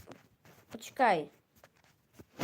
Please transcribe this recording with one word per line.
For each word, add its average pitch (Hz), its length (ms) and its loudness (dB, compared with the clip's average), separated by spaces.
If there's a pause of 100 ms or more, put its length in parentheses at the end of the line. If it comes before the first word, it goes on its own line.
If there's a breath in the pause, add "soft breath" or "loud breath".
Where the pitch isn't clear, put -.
(720)
почекай. 220 580 0 (1120)